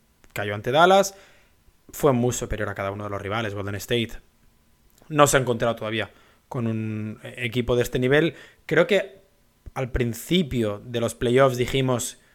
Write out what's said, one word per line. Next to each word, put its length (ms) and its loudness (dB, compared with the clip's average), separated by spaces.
cayó 220 -4
ante 160 -4
Dallas, 440 6
fue 200 2
muy 200 0
superior 360 -6
a 60 -8
cada 180 -6
uno 120 -10
de 60 -10
los 100 -6
rivales, 340 -6
Golden 200 -8
State. 360 -2
No 180 4
se 100 4
ha 40 4
encontrado 340 0
todavía 380 -4
con 200 -4
un, 560 -6
eh, 140 -14
equipo 360 -2
de 80 4
este 160 -4
nivel. 360 4
Creo 200 2
que 340 0
al 160 -4
principio 960 -2
de 160 -6
los 160 -2
playoffs 400 4
dijimos, 640 -2